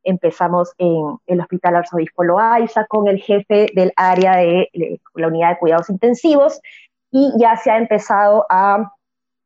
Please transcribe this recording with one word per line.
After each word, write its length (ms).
Empezamos 760
en 480
el 120
Hospital 380
Arzobispo 480
Loaiza 600
con 220
el 100
jefe 560
del 220
área 400
de, 360
de 280
la 120
unidad 220
de 80
cuidados 320
intensivos, 680
y 280
ya 200
se 120
ha 60
empezado 720
a 420